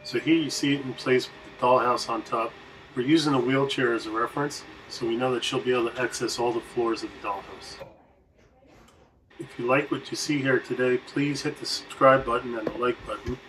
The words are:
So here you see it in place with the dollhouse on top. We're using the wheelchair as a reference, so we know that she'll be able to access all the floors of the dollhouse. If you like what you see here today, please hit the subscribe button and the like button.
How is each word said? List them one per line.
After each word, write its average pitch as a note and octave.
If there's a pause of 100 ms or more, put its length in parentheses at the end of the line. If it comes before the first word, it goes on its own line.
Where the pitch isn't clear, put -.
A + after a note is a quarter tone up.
So -
here D#3
you D3+
see C#3+
it C#3
in B2+
place B2+
with -
the B2+
dollhouse B2
on A#2
top. A2+ (420)
We're B2+
using D3+
the C3
wheelchair C3+
as A2
a A2
reference, C3 (240)
so -
we A2+
know B2+
that A#2
she'll B2+
be B2+
able A#2
to A#2+
access A#2+
all -
the A2+
floors A2+
of G#2+
the -
dollhouse. G2 (1600)
If -
you A#2+
like C3+
what C#3
you -
see D3+
here C3
today, B2 (100)
please C#3+
hit -
the -
subscribe -
button A#2+
and G#2+
the A2
like A#2+
button. B2+